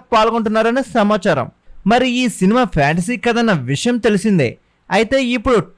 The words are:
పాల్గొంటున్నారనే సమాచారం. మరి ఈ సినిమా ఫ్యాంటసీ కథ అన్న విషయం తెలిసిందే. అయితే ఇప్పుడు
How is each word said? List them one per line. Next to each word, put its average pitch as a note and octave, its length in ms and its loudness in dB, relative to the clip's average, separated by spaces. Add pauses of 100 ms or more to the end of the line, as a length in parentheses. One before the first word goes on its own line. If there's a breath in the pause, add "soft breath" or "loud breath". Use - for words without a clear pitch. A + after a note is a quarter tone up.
(120)
పాల్గొంటున్నారనే A3+ 680 2
సమాచారం. G3+ 680 0 (380)
మరి A#3+ 240 4
ఈ B3 180 0
సినిమా G#3+ 360 2
ఫ్యాంటసీ F3 520 0
కథ A#3 220 -2
అన్న A3+ 140 2
విషయం C#3+ 440 -2
తెలిసిందే. G#3 500 0 (440)
అయితే A3 340 0
ఇప్పుడు A#3+ 340 0 (200)